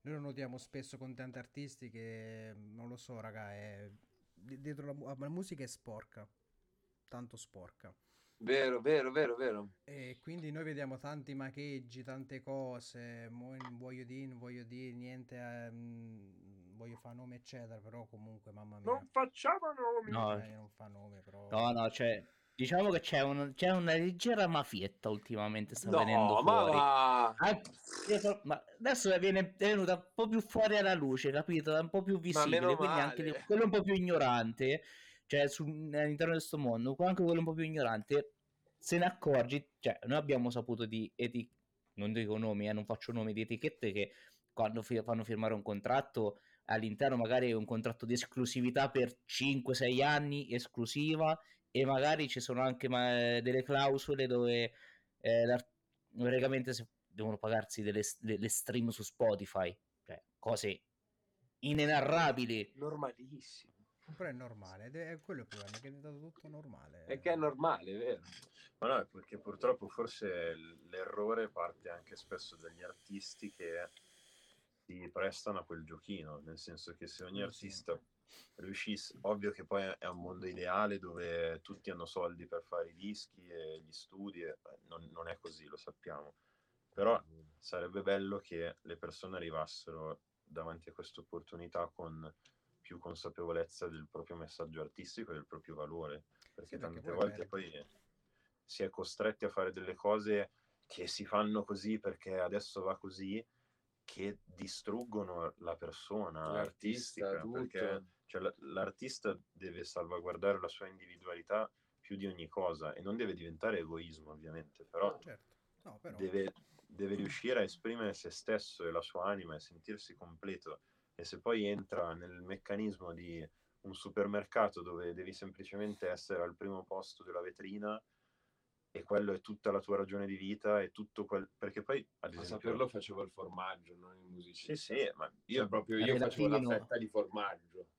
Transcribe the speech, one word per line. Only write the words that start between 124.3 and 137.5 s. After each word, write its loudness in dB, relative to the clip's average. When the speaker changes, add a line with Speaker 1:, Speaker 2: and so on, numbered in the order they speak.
Speaker 4:
dove -6
devi -10
semplicemente -8
essere -4
al -4
primo -6
posto -10
della -6
vetrina -6
e -10
quello 2
è -4
tutta -4
la 2
tua 0
ragione -2
di -4
vita 2
e -4
tutto -8
quel, -2
perché -6
poi, -2
ad -8
Speaker 2:
A -10
Speaker 4:
esempio -6
Speaker 2:
saperlo 0
facevo -8
il -6
formaggio, -8
non -20
il -20
musicista. -10
Speaker 4:
Sì, 0
sì, 0
ma -6
Speaker 2:
Cioè, -14
Speaker 4:
io -2
Speaker 2:
proprio 0
io 4
facevo 2
la 4
Speaker 3:
Relatino. 2
Speaker 2:
fetta -4
di -2
formaggio -2